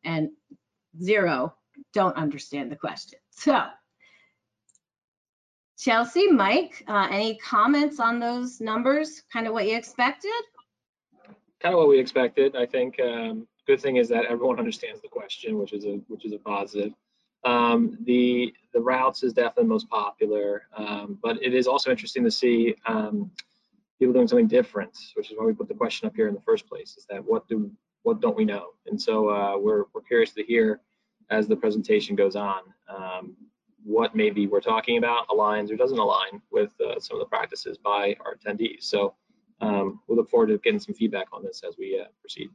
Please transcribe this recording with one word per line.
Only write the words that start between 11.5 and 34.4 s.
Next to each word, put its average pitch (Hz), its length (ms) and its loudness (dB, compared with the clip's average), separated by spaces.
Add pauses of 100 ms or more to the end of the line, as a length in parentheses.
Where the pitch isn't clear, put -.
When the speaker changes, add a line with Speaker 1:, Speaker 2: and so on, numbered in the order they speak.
Speaker 2:
Kind 175 140 0
of 175 60 6
what 151 100 8
we 139 100 10
expected. 131 560 2
I 123 100 0
think, 127 360 -2
um, 117 460 -4 (200)
good 135 140 4
thing 131 160 0
is 120 100 4
that 120 180 2
everyone 120 340 0
understands 110 420 -6
the - 80 -20
question, 110 480 -8
which 101 160 -6
is 104 100 -8
a, 104 240 -6
which 107 160 -14
is 107 80 -8
a 104 60 -10
positive. 101 560 -6 (500)
Um, 117 600 2
the, 123 500 2 (200)
the 120 60 4
routes 127 440 0
is 120 100 0
definitely 120 320 2
most 110 240 0
popular, 104 800 -2 (100)
um, 104 440 -8
but 117 220 -2
it 123 100 0
is 127 140 4
also 131 240 0
interesting 123 320 -2
to 113 80 4
see, 117 440 2 (100)
um, 107 460 -4 (680)
people 127 140 4
doing 123 160 4
something 120 180 4
different, 117 500 0 (180)
which - 140 -6
is 107 80 -12
why 110 60 -6
we 113 80 2
put - 160 -6
the - 60 -8
question 113 340 -4
up - 80 -6
here 110 140 0
in 101 40 -4
the 101 80 -8
first 110 260 0
place: - 280 -16
is - 140 -20
that 98 120 -10
what 110 280 -2
do, 107 200 -2 (340)
what 113 180 0
don't 120 160 0
we 220 80 2
know? 202 220 -4 (180)
And - 160 -6
so, 110 260 0
uh, 101 300 0
we're, 104 260 2 (100)
we're - 80 -12
curious 117 320 2
to 104 100 -6
hear 113 360 2 (500)
as 107 160 2
the 107 120 2
presentation 104 580 0
goes 98 220 2
on, 98 240 -4 (260)
um, 92 480 -12 (500)
what 110 300 2
maybe 104 320 2